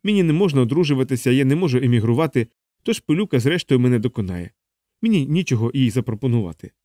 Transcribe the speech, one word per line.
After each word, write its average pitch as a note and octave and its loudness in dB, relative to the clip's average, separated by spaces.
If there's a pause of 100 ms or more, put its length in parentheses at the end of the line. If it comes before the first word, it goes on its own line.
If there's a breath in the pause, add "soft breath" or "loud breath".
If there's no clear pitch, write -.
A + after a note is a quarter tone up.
Мені G3+ 2
не D#3 2
можна D#3 2
одружуватися, C3 0
я C3+ 2
не C3+ 2
можу D#3 0
емігрувати, A#2+ 0 (360)
тож A#3 -2
пилюка D#3 -2
зрештою C#3 0
мене B2 2
доконає. F#2 -6 (500)
Мені G3+ 0
нічого C3 -2
їй C3 2
запропонувати. A2 -4 (140)